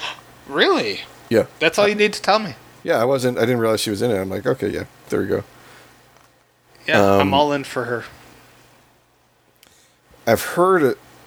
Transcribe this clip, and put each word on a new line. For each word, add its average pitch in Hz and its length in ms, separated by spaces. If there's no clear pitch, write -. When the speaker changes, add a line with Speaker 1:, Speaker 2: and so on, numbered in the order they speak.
Speaker 1:
Really? 226 540
Speaker 2:
Yeah. 110 160
Speaker 1:
That's 160 200
all 202 60
Speaker 2:
Uh, 208 40
Speaker 1:
you 208 60
need 208 180
to - 80
tell 202 180
me. 180 160
Speaker 2:
Yeah, 160 140
I 113 80
wasn't, 127 320
I 92 40
didn't 120 180
realize 113 200
she - 120
was 101 100
in 120 100
it. 98 80
I'm 95 100
like, 101 160
"Okay, 135 240
yeah, 80 160
there 101 120
you 95 60
go." 98 160
Speaker 1:
Yeah, 143 140
I'm 98 260
Speaker 2:
Um, 98 60
Speaker 1:
all 143 200
in 139 100
for 127 220
her. 117 180
Speaker 2:
I've 110 160
heard 180 400
a, 123 120